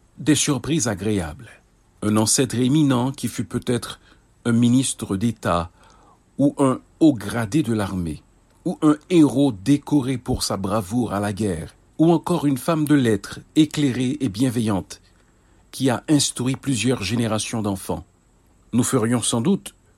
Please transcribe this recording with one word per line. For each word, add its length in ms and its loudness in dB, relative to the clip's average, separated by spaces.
des 160 2
surprises 540 -2
agréables. 600 -4
Un 140 2
ancêtre 400 0
éminent 560 2
qui 160 -8
fut 160 -6
peut-être 560 -6
un 60 0
ministre 640 2
d'État, 540 -2
ou 220 2
un 220 2
haut 160 6
gradé 480 -2
de 100 0
l'armée, 520 -4
ou 160 -4
un 160 4
héros 420 4
décoré 640 0
pour 260 -4
sa 140 -4
bravoure 560 -2
à 80 -2
la 140 -4
guerre, 420 -6
ou 120 6
encore 360 0
une 100 0
femme 300 -2
de 80 4
lettres 460 0
éclairée 640 0
et 100 -2
bienveillante, 720 -2
qui 200 -2
a 180 -2
instruit 480 0
plusieurs 460 -2
générations 580 -2
d'enfants. 460 -6
Nous 100 2
ferions 400 0
sans 200 -2
doute 320 -2